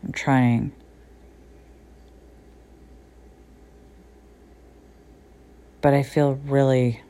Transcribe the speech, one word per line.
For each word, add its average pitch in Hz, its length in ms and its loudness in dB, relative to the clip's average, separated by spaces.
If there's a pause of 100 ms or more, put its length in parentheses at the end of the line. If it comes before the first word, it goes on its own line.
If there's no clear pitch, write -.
I'm - 80 -10
trying. 123 600 0 (4000)
But 143 140 2
I 143 100 2
feel 143 300 0 (120)
really 131 640 0